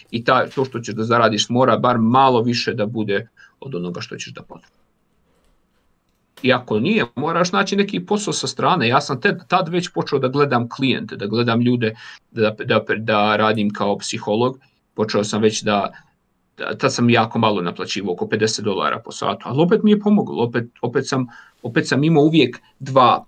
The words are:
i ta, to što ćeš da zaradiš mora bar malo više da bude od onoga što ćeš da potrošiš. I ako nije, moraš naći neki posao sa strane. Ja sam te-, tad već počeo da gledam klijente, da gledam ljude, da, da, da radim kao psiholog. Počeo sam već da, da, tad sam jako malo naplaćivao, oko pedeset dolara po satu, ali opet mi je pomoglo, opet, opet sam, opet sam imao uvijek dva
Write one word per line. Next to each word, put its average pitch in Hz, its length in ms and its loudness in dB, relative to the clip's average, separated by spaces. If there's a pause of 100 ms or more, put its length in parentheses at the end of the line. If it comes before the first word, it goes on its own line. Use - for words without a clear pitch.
(100)
i 120 140 -8
ta, 127 220 2
to - 180 -2
što 120 160 -8
ćeš 117 140 -10
da 110 100 -4
zaradiš 110 440 2
mora 120 280 2
bar 120 220 2
malo 123 440 4
više 117 320 -2
da 104 120 -2
bude 107 420 -4 (320)
od 135 140 -12
onoga 87 260 -8
što - 160 -12
ćeš - 180 -14
da - 80 -16
potrošiš. - 340 -20 (1700)
I 127 100 4
ako 123 280 -2
nije, 170 240 0 (120)
moraš 170 360 -2
naći 196 240 0
neki 196 300 -2
posao 208 260 -2
sa - 140 -6
strane. 135 420 0
Ja 135 120 4
sam - 200 -4
te-, 185 180 0 (100)
tad 180 200 0
već 175 260 -2
počeo 156 240 -2
da 135 100 0
gledam 127 400 0
klijente, 117 480 -4
da 98 100 -6
gledam 117 340 0
ljude, 120 340 0 (360)
da, 107 200 0
da, 110 300 0 (180)
da 107 380 2
radim 107 340 2
kao 101 280 -2
psiholog. 120 600 -4 (360)
Počeo 107 300 -2
sam 107 180 -2
već 107 200 2
da, 101 300 0 (680)
da, - 200 -6
tad 135 160 0
sam 120 160 2
jako 117 280 2
malo 104 240 2
naplaćivao, 90 500 -6
oko 101 160 -6
pedeset - 360 -2
dolara 82 340 -2
po - 140 -16
satu, - 320 -4
ali 131 180 0
opet 214 200 2
mi 214 80 6
je 208 100 4
pomoglo, 165 440 0
opet, 120 200 -2 (180)
opet 123 260 -2
sam, 131 180 -2 (360)
opet 127 260 -2
sam 147 160 2
imao 156 200 4
uvijek 151 340 2 (200)
dva 131 500 4